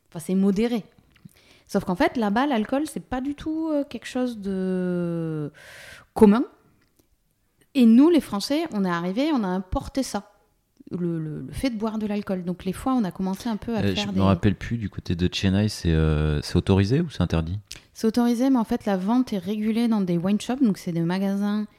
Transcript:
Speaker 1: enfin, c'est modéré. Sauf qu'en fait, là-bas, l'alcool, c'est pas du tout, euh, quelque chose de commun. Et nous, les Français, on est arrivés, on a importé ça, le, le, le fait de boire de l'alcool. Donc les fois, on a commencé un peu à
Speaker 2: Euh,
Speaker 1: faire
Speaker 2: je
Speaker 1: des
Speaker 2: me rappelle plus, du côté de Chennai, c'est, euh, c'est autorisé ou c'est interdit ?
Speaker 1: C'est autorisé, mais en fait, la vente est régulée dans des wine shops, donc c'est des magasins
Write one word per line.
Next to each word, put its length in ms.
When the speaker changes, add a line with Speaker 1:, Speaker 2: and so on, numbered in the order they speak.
Speaker 1:
enfin, 80
c'est 160
modéré. 500
Sauf 180
qu'en 100
fait, 220
là-bas, 300
l'alcool, 400
c'est 200
pas 140
du 140
tout, 360
euh, 120
quelque 240
chose 320
de 1120
commun. 280
Et 100
nous, 240
les 120
Français, 420
on 100
est 60
arrivés, 420
on 120
a 40
importé 540
ça, 300
le, 300
le, 220
le 100
fait 180
de 80
boire 220
de 80
l'alcool. 380
Donc 180
les 80
fois, 220
on 100
a 80
commencé 380
un 80
peu 180
à 60
Speaker 2:
Euh, 120
Speaker 1:
faire 140
Speaker 2:
je 60
Speaker 1:
des 60
Speaker 2:
me 40
rappelle 320
plus, 220
du 120
côté 260
de 180
Chennai, 340
c'est, 240
euh, 500
c'est 140
autorisé 460
ou 80
c'est 120
interdit ? 380
Speaker 1:
C'est 140
autorisé, 420
mais 80
en 60
fait, 220
la 100
vente 380
est 40
régulée 520
dans 100
des 180
wine 220
shops, 240
donc 140
c'est 160
des 80
magasins 640